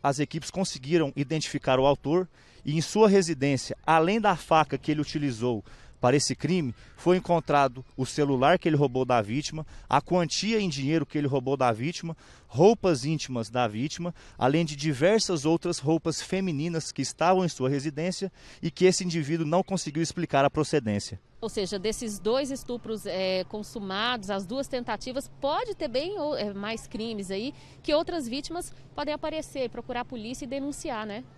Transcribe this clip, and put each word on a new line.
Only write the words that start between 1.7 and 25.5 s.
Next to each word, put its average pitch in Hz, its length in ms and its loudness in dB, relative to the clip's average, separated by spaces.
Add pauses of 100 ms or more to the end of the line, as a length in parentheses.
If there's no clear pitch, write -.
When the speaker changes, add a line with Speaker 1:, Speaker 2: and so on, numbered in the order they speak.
Speaker 1:
o 135 60 4
autor 151 440 2 (340)
e 147 140 -2
em 160 40 2
sua 214 280 6
residência, 151 640 2 (100)
além 165 360 4
da 196 160 2
faca 156 400 2
que - 120 -4
ele 151 120 0
utilizou 123 640 -2 (340)
para 127 160 4
esse 139 180 2
crime, 147 400 0 (220)
foi 180 220 4
encontrado 143 680 2 (140)
o 131 80 0
celular 139 520 4
que 170 120 0
ele 151 80 4
roubou 131 260 2
da 123 180 4
vítima, 110 460 -6 (220)
a 139 100 4
quantia 185 640 0
em 190 80 0
dinheiro 139 360 0
que - 120 -6
ele 147 100 0
roubou 135 300 0
da 127 160 4
vítima, 156 420 -6 (320)
roupas 170 560 4
íntimas 127 460 -2
da 123 180 0
vítima, 147 480 -6 (220)
além 147 260 4
de 147 140 -4
diversas 156 640 2
outras 165 340 2
roupas 156 440 0
femininas 170 720 -4
que - 80 -6
estavam 180 420 2
em 170 60 0
sua 127 180 -2
residência 156 640 -4 (300)
e 160 100 -2
que - 140 2
esse 185 180 4
indivíduo 160 420 -2
não 170 160 2
conseguiu 165 400 -4
explicar 151 440 2
a 139 40 4
procedência. 110 680 0 (220)
Speaker 2:
Ou 226 80 -6
seja, 202 280 -4
desses 208 400 -4
dois 247 320 0
estupros, 240 560 -8
é, 185 400 -2
consumados, 208 840 -6
as 196 160 -2
duas 262 240 -6
tentativas, 247 600 -6 (120)
pode 359 340 -2